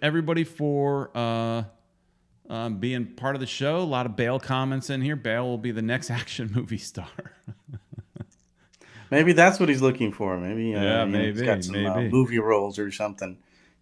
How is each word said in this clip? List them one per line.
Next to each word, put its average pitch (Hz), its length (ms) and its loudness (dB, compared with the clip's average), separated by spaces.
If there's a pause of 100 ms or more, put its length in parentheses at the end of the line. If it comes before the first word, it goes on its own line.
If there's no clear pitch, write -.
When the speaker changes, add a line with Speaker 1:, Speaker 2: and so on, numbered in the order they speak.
Speaker 1:
everybody, 160 440 0
for, 143 720 -2
uh, 117 500 -2 (880)
um, 113 280 -6
being 123 260 -2 (100)
part 135 220 -4
of 135 40 -6
the 127 60 -4
show. 143 320 -2
A - 20 0
lot 135 260 -2
of 107 100 -6
Bale 123 240 0
comments 135 480 -2
in 135 140 -2
here. 147 140 0
Bale 117 280 -2
will 123 140 -2
be 117 120 -4
the 113 120 -4
next 120 280 -2
<laughs> - 0 -
action 117 440 -6
movie 113 240 -2
star. - 280 -12 (1000)
<laughs> - 1040 -20
Speaker 2:
Maybe 160 220 6
that's 175 280 8
what 175 80 6
he's 135 140 4
looking 123 300 2
for. 92 260 -2
Maybe, 107 360 -4
uh, 101 80 0
Speaker 1:
Yeah, 110 220 2
Speaker 2:
you 101 60 0
know, 101 140 0
he's 107 100 -2
Speaker 1:
maybe, 117 120 -2
Speaker 2:
got 101 180 2
some, 101 220 -2
uh, 95 100 2
Speaker 1:
maybe. 117 140 2
Speaker 2:
movie 120 280 4
roles 104 400 2
or 104 120 -4
something. 98 460 -6 (460)